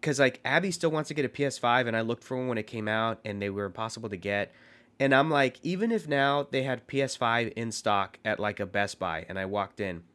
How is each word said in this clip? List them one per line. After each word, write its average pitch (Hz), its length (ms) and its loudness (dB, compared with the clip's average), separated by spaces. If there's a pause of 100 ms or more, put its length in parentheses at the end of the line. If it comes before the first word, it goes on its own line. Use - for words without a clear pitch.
'cause, 139 180 -2
like, 131 260 4
Abby 170 260 2
still 165 200 0
wants 151 180 -2
to 156 40 -6
get 147 120 0
a 117 40 -2
P 143 160 -2
S 135 120 -2
five, 120 300 4
and 113 80 0
I 113 60 2
looked 117 220 -2
for 131 140 -6
one 127 100 -2
when 120 100 -2
it 107 100 -4
came 107 200 -6
out, 110 380 0
and 101 160 -6
they 101 80 -2
were 101 160 -4
impossible 110 440 -8
to 98 80 -6
get. 101 340 -2 (480)
And 139 160 6
I'm 143 140 6
like, 139 340 2
even 190 280 0
if 180 160 -2
now 143 360 2
they 135 200 0
had 127 240 -4
P 135 140 0
S 131 140 -2
five 117 400 0
in 113 160 -4
stock 101 520 0
at, 107 160 0
like, 104 200 -2
a 101 60 -2
Best 101 340 -2
Buy, 82 300 -4
and 95 100 -6
I 95 60 -4
walked 98 340 -4
in, 90 240 -4 (120)